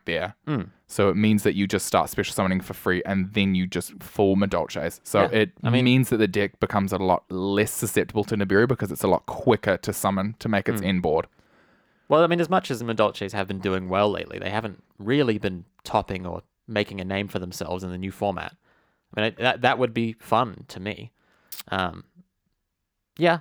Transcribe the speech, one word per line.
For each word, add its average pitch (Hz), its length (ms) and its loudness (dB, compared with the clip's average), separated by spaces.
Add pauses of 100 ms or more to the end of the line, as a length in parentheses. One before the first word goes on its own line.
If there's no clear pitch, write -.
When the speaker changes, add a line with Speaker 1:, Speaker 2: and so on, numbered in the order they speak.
Speaker 1:
there. 85 320 -4 (100)
Speaker 2:
Mm. 135 240 -4 (160)
Speaker 1:
So 101 220 2
it 87 80 2
means 107 280 4
that 92 100 2
you 98 140 0
just 98 180 -2
start 85 240 2
special - 240 -4
summoning 95 260 0
for 95 140 -10
free, 90 300 -2
and 95 280 -2
then 98 220 2
you 92 120 0
just - 360 -6
full 98 340 2
Madolches. 95 680 -2
So 101 180 2
Speaker 2:
Yeah. 92 60 2
Speaker 1:
it 107 240 2 (120)
Speaker 2:
I 117 60 0
mean, 123 140 4
Speaker 1:
means 127 260 4
that 120 80 2
the 107 100 4
deck 101 320 -2
becomes 98 320 0
a 92 60 0
lot 92 320 2
less 98 420 0
susceptible 104 520 -2
to 113 120 -4
Nibiru 101 320 4
because 113 240 -2
it's - 120 -10
a 101 40 4
lot 90 180 2
quicker 104 520 2
to - 140 -4
summon 98 480 -2
to - 80 -4
make 101 200 0
its 104 120 0
Speaker 2:
Mm. 92 60 -2
Speaker 1:
end 92 160 2
board. 82 240 0 (800)
Speaker 2:
Well, 151 160 6
I - 20 4
mean, 170 140 2
as 165 80 0
much 185 240 0
as 117 100 -4
Madolches 107 500 0
have 98 160 -4
been 98 120 -6
doing 95 280 -2
well 101 220 2
lately, 85 300 -8
they 92 100 -6
haven't 107 320 -6 (160)
really 117 400 0
been 92 260 -6 (200)
topping 95 420 -2
or 85 160 -10 (240)
making 104 340 -4
a 90 40 -6
name 98 240 -4
for 98 100 -8
themselves 90 460 -8
in 90 60 -8
the 90 80 -8
new 95 140 -8
format. 90 440 -4 (600)
I 107 40 0
mean, 110 180 0
I, - 40 -8
that, 120 200 0
that 123 160 4
would 123 160 0
be 113 240 -2
fun 117 500 -2
to - 120 -14
me. 107 320 -10 (580)
Um, 92 340 -4 (1120)
yeah, 165 240 2